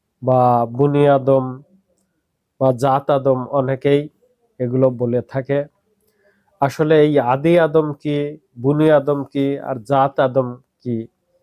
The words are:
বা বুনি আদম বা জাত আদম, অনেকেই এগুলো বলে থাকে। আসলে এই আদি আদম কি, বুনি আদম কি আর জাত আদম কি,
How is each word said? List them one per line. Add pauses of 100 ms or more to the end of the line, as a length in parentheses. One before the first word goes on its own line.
(220)
বা
বুনি
আদম (1000)
বা
জাত
আদম,
অনেকেই (500)
এগুলো
বলে
থাকে। (960)
আসলে
এই
আদি
আদম
কি, (200)
বুনি
আদম
কি
আর
জাত
আদম (260)
কি, (360)